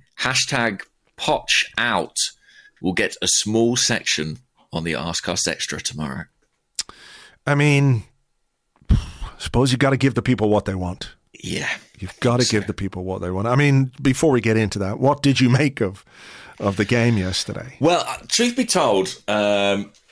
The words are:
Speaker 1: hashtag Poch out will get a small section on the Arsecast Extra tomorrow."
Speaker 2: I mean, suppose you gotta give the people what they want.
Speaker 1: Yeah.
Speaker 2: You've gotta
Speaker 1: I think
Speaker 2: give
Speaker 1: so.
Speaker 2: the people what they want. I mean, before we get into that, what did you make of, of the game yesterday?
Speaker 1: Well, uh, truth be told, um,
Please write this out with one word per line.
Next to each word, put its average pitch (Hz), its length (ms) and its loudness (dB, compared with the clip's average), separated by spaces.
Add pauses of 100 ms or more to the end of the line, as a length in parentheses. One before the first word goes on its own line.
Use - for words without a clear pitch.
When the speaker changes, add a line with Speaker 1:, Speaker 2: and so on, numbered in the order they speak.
(200)
Speaker 1:
hashtag 127 640 -2 (360)
Poch - 480 -2 (100)
out 110 400 -2 (680)
will 90 100 0
get 95 260 -2
a 92 80 -4
small 117 480 2
section 78 640 -2 (340)
on 82 120 -6
the 82 100 -4
Arsecast 85 540 -4
Extra 76 340 -6
tomorrow." 71 440 -8 (1200)
Speaker 2:
I 147 80 2
mean, 143 480 4 (1400)
suppose 127 320 0
you 123 80 0
gotta 135 180 2
give 131 160 2
the 117 80 -2
people 110 280 0
what 104 160 2
they 98 100 -4
want. 92 400 -8 (180)
Speaker 1:
Yeah. - 340 -8 (300)
Speaker 2:
You've - 220 -12
gotta 123 240 2
Speaker 1:
I - 20 2
think - 60 0
Speaker 2:
give 104 120 2
Speaker 1:
so. 95 40 -6
Speaker 2:
the 101 80 -6
people 98 300 -6
what 92 160 -6
they 90 100 -4
want. 98 160 -2
I 123 80 2
mean, 135 440 4
before 135 300 2
we 127 100 4
get 110 160 2
into 107 220 0
that, 101 220 -4
what 139 240 2
did 139 180 4
you 127 80 6
make 135 320 2
of, 95 240 -4 (540)
of 98 180 0
the 107 80 2
game 117 320 2
yesterday? 92 640 -6
Speaker 1:
Well, 165 280 4
uh, 131 100 -8 (100)
truth 240 280 0
be 262 100 0
told, 104 640 0
um, 101 640 0 (200)